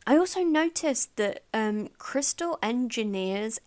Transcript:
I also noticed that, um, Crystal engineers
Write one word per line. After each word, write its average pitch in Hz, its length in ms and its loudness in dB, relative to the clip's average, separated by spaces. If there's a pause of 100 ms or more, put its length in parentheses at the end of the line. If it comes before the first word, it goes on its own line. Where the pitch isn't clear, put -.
I 285 120 6
also 370 260 2
noticed 320 720 0
that, - 360 -2
um, 214 360 0 (100)
Crystal 320 640 -2
engineers 214 1040 -2